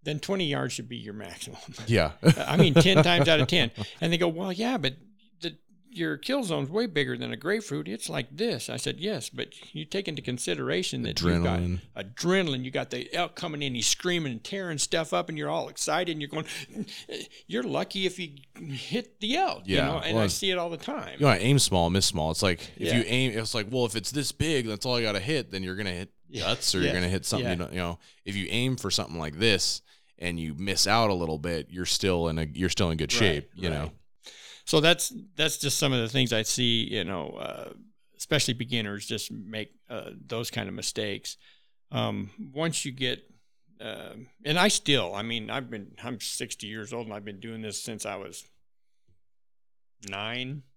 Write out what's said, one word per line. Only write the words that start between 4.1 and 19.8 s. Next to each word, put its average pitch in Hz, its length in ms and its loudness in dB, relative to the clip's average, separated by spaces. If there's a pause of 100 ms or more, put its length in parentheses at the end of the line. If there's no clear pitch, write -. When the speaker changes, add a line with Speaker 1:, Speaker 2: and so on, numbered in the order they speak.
Speaker 1:
they 170 60 2
go, 170 120 4
"Well, 180 240 -4
yeah, 233 240 0
but 135 180 -2 (460)
the, 160 160 -8 (320)
your 165 280 -4
kill 262 260 -2
zone's 151 260 0
way 214 160 0
bigger 143 320 0
than 120 160 -4
a 113 40 -6
grapefruit. 156 520 -2
It's 214 200 -6
like 147 220 -2
this." 180 380 -2
I 123 80 -6
said, 127 220 -4
"Yes, 180 300 -4
but 123 200 -8 (260)
you 151 80 -8
take 190 240 -4
into 147 140 -6
consideration 135 840 -2
that 113 180 -2
you've 85 220 4
got 87 160 2
Speaker 2:
Adrenaline. 87 200 0 (180)
Speaker 1:
adrenaline. 139 680 0
You 127 80 -8
got 131 180 -2
the - 240 -6
elk 165 220 0
coming 151 260 -6
in, 135 140 -2
he's 113 120 0
screaming 170 440 0
and 113 120 -8
tearing 180 340 -6
stuff 160 360 0
up, 175 140 2
and 160 100 -6
you're 147 120 -2
all 156 180 -2
excited, 165 460 0
and 156 80 -4
you're 143 80 -6
going, 156 160 -4 (1000)
you're 220 160 -2
lucky 190 420 -2
if 180 120 -2
you 175 120 -6 (260)
hit 156 640 -6
the 220 160 0
elk," 359 300 0
you 92 100 2
Speaker 2:
Yeah, 78 120 6